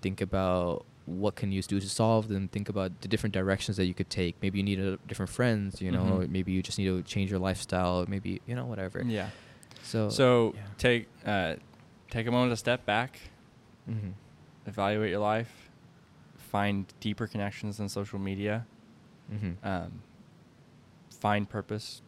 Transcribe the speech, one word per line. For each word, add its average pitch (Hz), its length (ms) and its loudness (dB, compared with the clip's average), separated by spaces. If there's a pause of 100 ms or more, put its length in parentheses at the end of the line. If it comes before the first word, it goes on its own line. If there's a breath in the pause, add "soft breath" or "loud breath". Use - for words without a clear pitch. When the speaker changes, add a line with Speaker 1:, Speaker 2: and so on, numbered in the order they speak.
Speaker 1:
think 95 200 -2
about 92 640 2 (200)
what 95 300 -2
can 98 160 -2
you 98 120 0
do 101 180 0
to 98 80 -6
solve 110 400 4
them, 98 180 0
think 104 220 -4
about 95 320 -2
the - 80 -8
different 107 240 0
directions 95 440 2
that 95 80 4
you 90 100 0
could - 140 -4
take. 87 320 0
Maybe 98 180 0
you 98 40 2
need 101 160 2
a 95 180 0 (100)
different 98 240 -4
friends, 107 500 0
you 92 100 -2
know, 90 120 2 (180)
Speaker 2:
Mm-hmm. 73 100 -2
Speaker 1:
maybe 92 220 0
you 92 80 2
just - 160 -4
need 101 80 2
to 92 160 2
change 98 300 -2
your 95 80 2
lifestyle, 90 680 2
maybe, 98 380 -4
you 120 100 -6
know, 123 100 -6
whatever. 101 380 -6
Speaker 2:
Yeah. 104 260 -2 (520 loud breath)
Speaker 1:
So, 107 280 0
Speaker 2:
So 120 460 6
Speaker 1:
yeah. 104 60 -12 (160)
Speaker 2:
take, 120 300 4 (180)
uh, 92 300 0 (560)
take 113 160 -2
a 120 40 0
moment 123 220 4
to 110 40 -2
step 120 280 0
back, 110 340 0 (720)
Speaker 1:
Mm-hmm. 104 220 -4 (560)
Speaker 2:
evaluate 104 420 0
your 92 100 0
life, 110 520 -2 (640)
find 101 480 0 (160)
deeper 107 260 -2
connections 101 500 -6
than 101 120 -4
social 98 300 -6
media, 101 460 -2 (640)
Speaker 1:
Mm-hmm. 104 380 -4
Speaker 2:
um, 87 360 -4 (1160)
find 104 300 2
purpose. - 580 -6